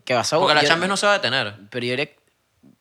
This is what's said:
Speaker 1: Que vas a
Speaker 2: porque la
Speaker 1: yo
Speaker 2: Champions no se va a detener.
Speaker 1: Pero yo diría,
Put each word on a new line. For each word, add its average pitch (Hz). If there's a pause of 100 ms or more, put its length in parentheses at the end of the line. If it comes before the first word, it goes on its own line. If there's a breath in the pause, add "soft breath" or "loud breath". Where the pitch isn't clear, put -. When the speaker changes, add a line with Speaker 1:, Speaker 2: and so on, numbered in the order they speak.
Speaker 1:
Que 127
vas 113
a 151
Speaker 2:
porque 151
la 147
Speaker 1:
yo 143
Speaker 2:
Champions 175
no 196
se 208
va 202
a -
detener. 117 (160)
Speaker 1:
Pero 120
yo 123
diría, 143 (720)